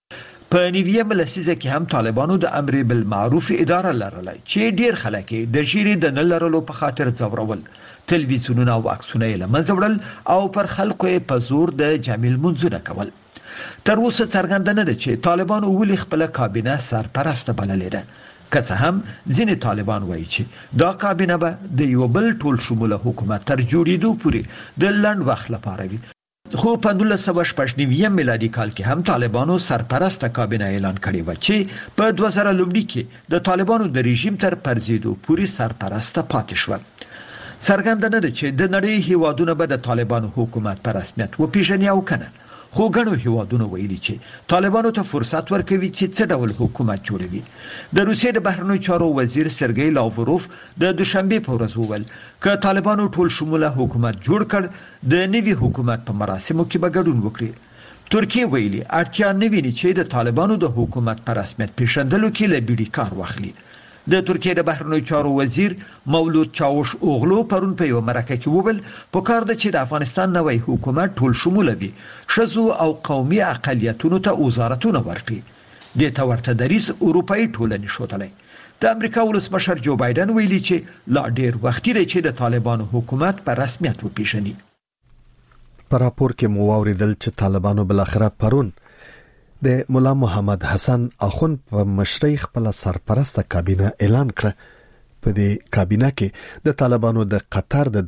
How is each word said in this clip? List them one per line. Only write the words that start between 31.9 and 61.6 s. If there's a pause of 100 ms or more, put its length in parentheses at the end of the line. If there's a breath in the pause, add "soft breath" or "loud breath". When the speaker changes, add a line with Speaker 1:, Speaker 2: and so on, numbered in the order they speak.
Speaker 1:
په
دوه
زره
لومړي
کې (280 loud breath)
د
طالبانو
د
رژیم
تر
پرځېدو (120)
پورې
سرپرسته
پاتې
شوه. (840 loud breath)
څرګنده
نه
ده
چې
د
نړۍ (140)
هیوادونه
به
د
طالبانو
حکومت
په
رسمیت
وپیژني
او
که
نه. (460 loud breath)
خو
ګڼو
هیوادونو
ویلي
چې (340 loud breath)
طالبانو
ته
فرصت
ورکوي
چې (120)
څه
ډول
حکومت
جوړوي. (520 loud breath)
د
روسیې
د
بهرنیو
چارو
وزیر
سرګی
لاوروف (320 loud breath)
د
دوشنبې
په
ورځ
وویل، (380 loud breath)
که
طالبانو
ټول
شموله
حکومت
جوړ
کړ، (360 loud breath)
د
نوي
حکومت
په
مراسمو
کې
به
ګډون
وکړي. (600 loud breath)
ترکیه
ویلي
اړتیا
نه
ویني
چې
د
طالبانو
د
حکومت
په
رسمیت